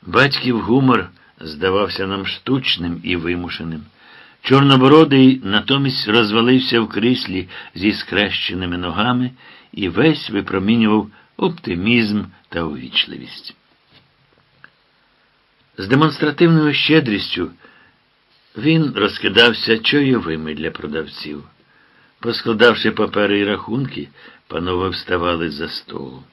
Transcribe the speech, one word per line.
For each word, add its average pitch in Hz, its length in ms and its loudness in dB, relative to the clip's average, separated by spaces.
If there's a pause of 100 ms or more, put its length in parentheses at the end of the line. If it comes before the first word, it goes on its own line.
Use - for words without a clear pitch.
Батьків 120 600 0
гумор 113 480 2 (300)
здавався 95 680 -2
нам 98 180 -6
штучним 87 800 -4
і 90 120 -4
вимушеним. 85 680 -6 (600)
Чорнобородий 139 1000 6
натомість 107 640 -2
розвалився 117 760 2
в 107 80 -2
кріслі 101 600 -2 (260)
зі 95 180 0
скрещеними 92 840 -4
ногами 123 540 -2 (400)
і 98 180 -6
весь 139 400 0
випромінював 107 800 0 (280)
оптимізм 107 840 -2 (260)
та 85 140 -6
увічливість. 65 920 -10 (2250)
З 95 100 -10
демонстративною 151 840 2
щедрістю 110 800 0 (1040)
він 151 380 2
розкидався 110 840 2
чайовими 90 760 0
для 78 180 -6
продавців. 76 720 -10 (760)
Поскладавши 113 720 2
папери 104 480 0
і 101 60 0
рахунки, 104 640 -6 (380)
панове 90 420 -4
вставали 87 600 -4
з-за 78 200 -10
столу. 67 640 -14